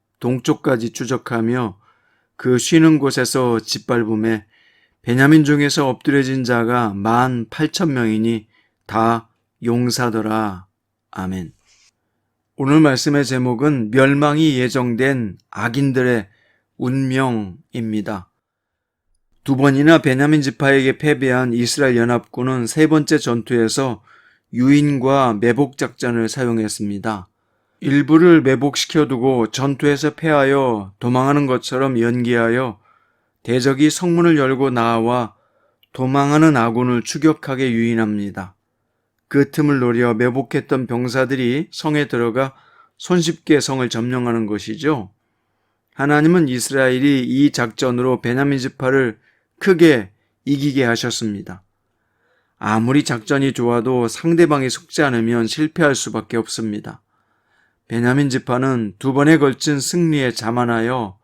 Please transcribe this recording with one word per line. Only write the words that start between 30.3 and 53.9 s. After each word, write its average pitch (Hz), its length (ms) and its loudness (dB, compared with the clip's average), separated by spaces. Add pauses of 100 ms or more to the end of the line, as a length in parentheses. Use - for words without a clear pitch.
도망하는 131 480 0
것처럼 131 520 -2
연기하여 120 800 0 (640)
대적이 131 460 2
성문을 170 480 2
열고 135 320 0
나와 117 640 -2 (600)
도망하는 143 640 2
아군을 120 440 0
추격하게 135 720 -2
유인합니다. 104 800 -4 (760)
그 139 220 2
틈을 147 300 0
노려 120 340 2
매복했던 123 720 -2
병사들이 127 840 -2
성에 151 340 -2
들어가 120 480 -2 (420)
손쉽게 165 640 0
성을 131 300 -2
점령하는 120 580 -2
것이죠. 107 680 -4 (800)
하나님은 151 520 2
이스라엘이 127 800 0
이 131 260 2
작전으로 123 720 -2
베냐민 135 400 -2
지파를 131 580 -2 (400)
크게 156 540 4 (320)
이기게 139 400 0
하셨습니다. 110 800 -4 (920)
아무리 117 440 0
작전이 135 500 -2
좋아도 120 540 0